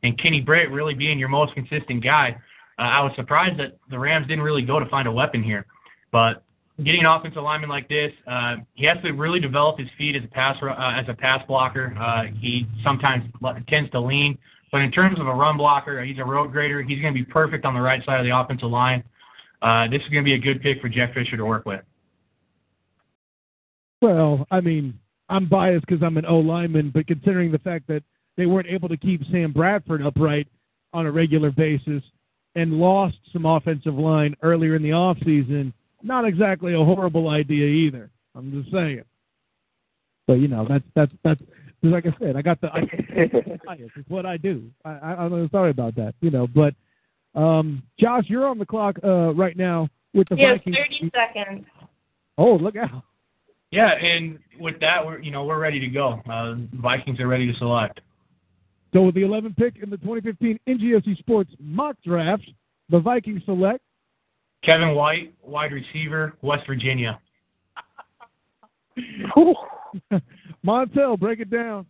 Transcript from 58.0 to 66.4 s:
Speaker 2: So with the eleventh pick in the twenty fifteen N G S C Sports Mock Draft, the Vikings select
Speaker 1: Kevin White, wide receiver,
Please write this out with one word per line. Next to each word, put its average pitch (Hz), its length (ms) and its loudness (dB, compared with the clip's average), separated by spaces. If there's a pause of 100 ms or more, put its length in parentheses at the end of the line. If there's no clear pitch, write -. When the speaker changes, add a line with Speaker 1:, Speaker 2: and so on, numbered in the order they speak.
Speaker 2:
So 185 100 6
with 185 120 4
the 190 80 0
eleventh 214 340 -4
pick 226 240 0
in 208 80 -12
the 202 100 -10
twenty 214 220 -6
fifteen 220 460 -4
N 254 140 -2
G 233 140 2
S 208 100 4
C 208 160 -2
Sports 214 300 0 (100)
Mock 208 440 -6
Draft, 170 460 -2 (400)
the 170 80 6
Vikings 208 480 -2
select 196 360 0 (800)
Speaker 1:
Kevin 160 320 6
White, 156 380 0 (100)
wide 147 300 -6
receiver, 151 720 -6